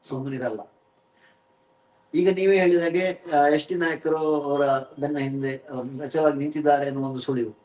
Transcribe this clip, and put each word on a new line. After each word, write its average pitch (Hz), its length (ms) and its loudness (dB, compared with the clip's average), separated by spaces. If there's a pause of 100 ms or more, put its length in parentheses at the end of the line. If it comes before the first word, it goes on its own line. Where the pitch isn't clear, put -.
ಸುಮ್ಮನೆ 135 280 -8
ಇರಲ್ಲ. 113 240 -6 (1500)
ಈಗ 180 200 4
ನೀವೇ 190 240 4
ಹೇಳಿದಾಗೆ, 175 760 2
ಆ, 143 140 4
ಎಸ್ 151 180 2
ಟಿ 185 100 -6
ನಾಯಕರು 156 680 0
ಅವರ 143 240 0 (340)
ಬೆನ್ನ 143 180 -2
ಹಿಂದೆ, 135 380 -4
ಆ, 131 240 -12
ಬಚಾವಾಗಿ 139 580 0
ನಿಂತಿದ್ದಾರೆ 147 480 2
ಅನ್ನೋ 135 220 -4
ಒಂದು 131 120 -8
ಸುಳಿವು. 120 440 -4